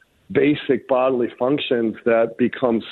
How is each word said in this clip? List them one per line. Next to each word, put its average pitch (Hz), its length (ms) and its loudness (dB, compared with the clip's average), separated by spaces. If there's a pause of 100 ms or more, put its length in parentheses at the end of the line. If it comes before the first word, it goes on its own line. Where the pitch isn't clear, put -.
(320)
basic 139 560 0
bodily 127 420 0 (100)
functions 123 560 -2 (100)
that 113 320 2
become 117 440 0 (100)